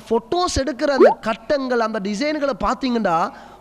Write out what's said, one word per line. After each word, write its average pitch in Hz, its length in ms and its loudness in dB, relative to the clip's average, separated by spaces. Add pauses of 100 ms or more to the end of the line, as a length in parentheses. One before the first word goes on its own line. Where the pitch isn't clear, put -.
போட்டோஸ் 339 520 0
எடுக்கிற 277 300 -2
அந்த 285 220 8 (100)
கட்டங்கள், 247 580 -2
அந்த 220 240 -2
டிசைன்களை 277 560 -2
பார்த்தீங்கன்னா, 220 580 0 (440)